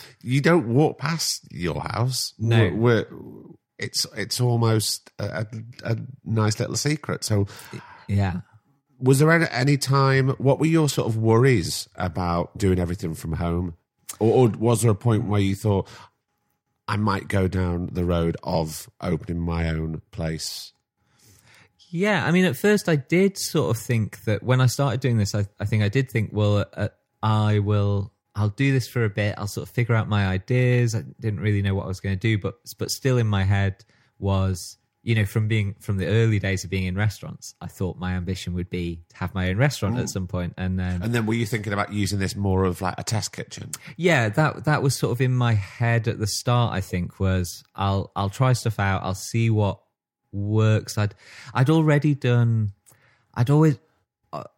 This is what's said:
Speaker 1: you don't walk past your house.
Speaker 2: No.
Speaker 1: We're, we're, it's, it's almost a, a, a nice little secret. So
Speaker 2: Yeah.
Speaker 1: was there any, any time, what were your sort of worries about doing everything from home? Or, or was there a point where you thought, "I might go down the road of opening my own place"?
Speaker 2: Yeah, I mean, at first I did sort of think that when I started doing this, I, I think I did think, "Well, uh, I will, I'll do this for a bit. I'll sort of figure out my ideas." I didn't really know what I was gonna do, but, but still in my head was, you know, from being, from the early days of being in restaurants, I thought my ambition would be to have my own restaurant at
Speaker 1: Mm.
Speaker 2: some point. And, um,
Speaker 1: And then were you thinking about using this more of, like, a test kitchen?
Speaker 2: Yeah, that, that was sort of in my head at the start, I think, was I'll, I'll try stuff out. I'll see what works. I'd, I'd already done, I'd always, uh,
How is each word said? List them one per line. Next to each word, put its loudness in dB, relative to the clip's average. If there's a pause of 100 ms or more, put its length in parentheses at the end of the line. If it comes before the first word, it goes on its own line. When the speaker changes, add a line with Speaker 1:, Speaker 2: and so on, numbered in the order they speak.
(220)
Speaker 1:
you 0
don't 4
walk 2
past -4
your -4
house. -4
Speaker 2:
No. 2
Speaker 1:
We're, 4
we're, 4 (720)
it's, -6 (100)
it's -4
almost 0
a, -6 (380)
a, -2
a -2 (280)
nice 0
little -4
secret. -4
So 0 (600)
Speaker 2:
Yeah. 0 (580)
Speaker 1:
was 4
there 6
any, 4
any 2
time, 2
what 2
were 2
your 4
sort -2
of -2
worries 2
about -2
doing 2
everything -4
from -8
home? -2 (440)
Or, 6
or 2
was 0
there 4
a 2
point 0
where 0
you 0
thought, 0 (1000)
"I -4
might -2
go 0
down -2
the -2
road 0
of -4 (120)
opening -4
my -2
own -4 (100)
place"? -8 (1160)
Speaker 2:
Yeah, 0
I 2
mean, 4
at 0
first 2
I 4
did 2
sort 0
of -8
think -2
that -2
when 2
I 6
started 0
doing 2
this, 0
I, 0 (140)
I -2
think 2
I 2
did 0
think, -2
"Well, 2
uh, -4 (340)
I 2
will, 0 (240)
I'll 0
do 0
this 0
for -2
a 0
bit. -2
I'll -8
sort -8
of -20
figure 0
out 0
my 2
ideas." 2
I -4 (180)
didn't -4
really 0
know 0
what -2
I -6
was -8
gonna -2
do, 0
but, -6 (200)
but -6
still 0
in 2
my 2
head 0 (340)
was, -2 (240)
you 0
know, 2
from 0
being, 0
from -4
the -2
early 4
days -2
of -12
being -2
in -4
restaurants, -4
I -12
thought -6
my -6
ambition -6
would -6
be -6
to -20
have -8
my 0
own -2
restaurant 0
at -4
Speaker 1:
Mm. -6
Speaker 2:
some -6
point. -6
And, -4
um, -4
Speaker 1:
And -2
then 0
were 0
you -2
thinking -6
about -4
using -2
this -2
more 0
of, -2
like, -4
a -10
test -4
kitchen? -14 (260)
Speaker 2:
Yeah, 2
that, 0
that 0
was 0
sort -2
of -2
in 2
my 2
head 0
at -2
the -2
start, 0
I -2
think, -6
was 0 (140)
I'll, -2
I'll -2
try 2
stuff -2
out. 0
I'll -4
see -2
what 0 (520)
works. 0
I'd, -2 (400)
I'd 4
already 4
done, 2 (600)
I'd 0
always, 6 (540)
uh, -10 (160)